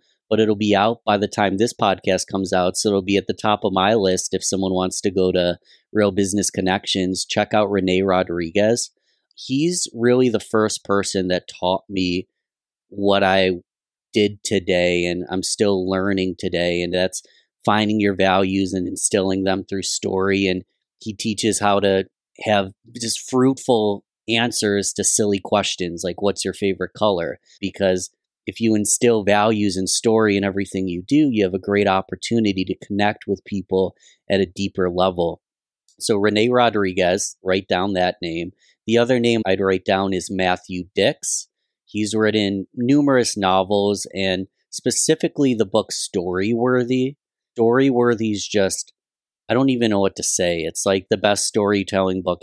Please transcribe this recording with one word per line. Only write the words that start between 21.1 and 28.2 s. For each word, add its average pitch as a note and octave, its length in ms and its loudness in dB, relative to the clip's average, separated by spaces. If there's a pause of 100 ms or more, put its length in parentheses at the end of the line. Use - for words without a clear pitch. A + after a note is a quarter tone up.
teaches G#2 460 -2
how G2+ 200 2
to G2 260 2 (360)
have G2+ 300 0 (240)
just A#2 320 -6
fruitful B2+ 760 0 (260)
answers A2+ 640 -2
to G2+ 100 -4
silly G2+ 400 0
questions F2+ 600 -2
like, F2+ 180 -8
"What's G2+ 240 -2
your F#2+ 80 -4
favorite F#2 400 -4
color?" F2+ 460 -2 (200)
Because F#2 520 -2 (340)